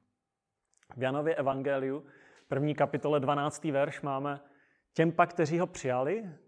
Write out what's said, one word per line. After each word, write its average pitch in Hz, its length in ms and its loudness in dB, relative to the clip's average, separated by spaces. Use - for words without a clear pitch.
V 120 80 -10
Janově 147 320 0
evangeliu, 135 680 -2
první 147 280 0
kapitole, 147 440 2
dvanáctý 143 520 0
verš, 139 300 0
máme: 139 380 -4
„Těm 165 180 4
pak, 170 180 4
kteří 170 300 0
ho 180 80 2
přijali, 160 600 -2